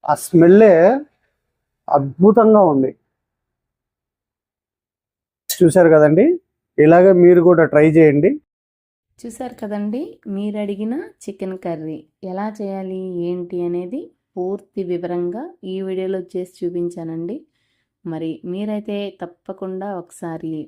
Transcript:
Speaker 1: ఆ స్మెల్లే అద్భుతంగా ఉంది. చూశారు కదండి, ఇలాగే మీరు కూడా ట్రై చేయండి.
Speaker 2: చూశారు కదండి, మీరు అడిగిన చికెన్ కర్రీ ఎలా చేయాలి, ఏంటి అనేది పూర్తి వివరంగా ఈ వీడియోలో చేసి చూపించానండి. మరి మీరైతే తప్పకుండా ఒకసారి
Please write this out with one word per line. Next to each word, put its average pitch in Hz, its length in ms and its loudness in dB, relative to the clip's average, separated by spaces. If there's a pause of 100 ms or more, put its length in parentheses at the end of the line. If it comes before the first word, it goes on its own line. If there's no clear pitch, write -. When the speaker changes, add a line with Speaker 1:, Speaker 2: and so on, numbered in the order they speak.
Speaker 1:
ఆ 151 100 -2 (140)
స్మెల్లే 185 460 6 (1200)
అద్భుతంగా 208 640 4 (120)
ఉంది. 131 180 0 (2500)
చూశారు 175 460 2
కదండి, 151 280 4 (540)
ఇలాగే 170 340 6 (120)
మీరు 175 240 6
కూడా 165 240 4
ట్రై 151 160 4 (100)
చేయండి. 156 320 4 (920)
Speaker 2:
చూశారు 247 420 -16
కదండి, 208 400 -6 (340)
మీరు 208 280 -6
అడిగిన 208 300 -6 (300)
చికెన్ 190 420 -10
కర్రీ 156 320 -8 (320)
ఎలా 190 160 -8 (140)
చేయాలి, 190 420 -10 (280)
ఏంటి 180 280 -8 (100)
అనేది 180 320 -8 (360)
పూర్తి 196 460 -10 (100)
వివరంగా 175 520 -6 (300)
ఈ - 20 -8 (120)
వీడియోలో 190 340 -6 (120)
చేసి 180 260 -10
చూపించానండి. 175 760 -8 (680)
మరి 160 260 -8 (200)
మీరైతే 208 460 -8 (240)
తప్పకుండా 190 680 -14 (120)
ఒకసారి 165 520 -14 (140)